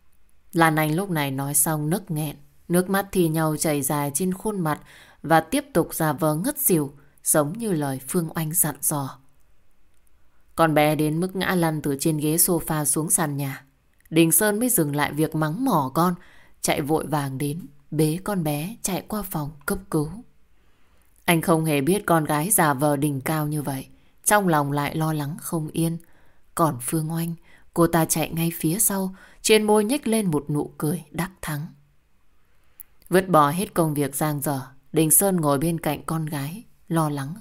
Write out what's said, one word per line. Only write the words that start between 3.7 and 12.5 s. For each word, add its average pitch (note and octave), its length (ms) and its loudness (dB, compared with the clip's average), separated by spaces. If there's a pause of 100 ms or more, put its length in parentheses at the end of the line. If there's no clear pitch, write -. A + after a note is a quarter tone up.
dài C#3+ 320 -2
trên F#3 200 -2
khuôn G#3 260 -6
mặt D#3 200 -2 (420)
và D#3+ 180 4
tiếp C4+ 340 -2
tục D#3+ 200 0
giả D#3 200 0
vờ D3+ 220 0
ngất A3 240 -2
xỉu, D3 340 0 (300)
giống D3+ 300 2
như A3+ 180 -4
lời C#3+ 360 -2
Phương E3+ 280 -2
Oanh D#3 180 -4
dặn - 280 -2
dò. C#3+ 380 -4 (1400)
Con D#3+ 180 2
bé D3+ 220 4
đến D3+ 240 0
mức F#3 160 -4
ngã F#3 200 -2
lăn D#3+ 260 0
từ C#3 180 -2
trên D#3 180 0
ghế D3+ 180 0
sofa E3 500 0